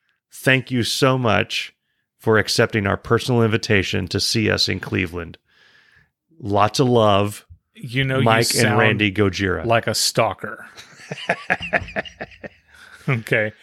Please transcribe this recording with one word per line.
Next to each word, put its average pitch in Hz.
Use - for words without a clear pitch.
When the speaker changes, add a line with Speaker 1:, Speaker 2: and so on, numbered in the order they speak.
Speaker 1:
thank 131
you 123
so 131
much 104
for 110
accepting 104
our 98
personal 117
invitation 101
to 98
see 107
us 95
in 95
Cleveland. 87
Lots 101
of 131
love, 104
Speaker 2:
You 131
know, 131
you 117
Speaker 1:
Mike 113
and -
Speaker 2:
sound 120
Speaker 1:
Randy 107
Gojira." 92
Speaker 2:
like 113
a 107
stalker. -
<laughs> 180
Okay. 113